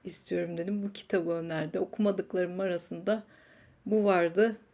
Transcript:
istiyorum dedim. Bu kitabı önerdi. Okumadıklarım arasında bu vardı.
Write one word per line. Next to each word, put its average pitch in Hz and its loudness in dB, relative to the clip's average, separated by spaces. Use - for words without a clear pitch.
istiyorum 175 -4
dedim. 202 -4
Bu 202 -6
kitabı 170 -2
önerdi. 165 -4
Okumadıklarım 190 -2
arasında 190 -2
bu 214 4
vardı. 190 4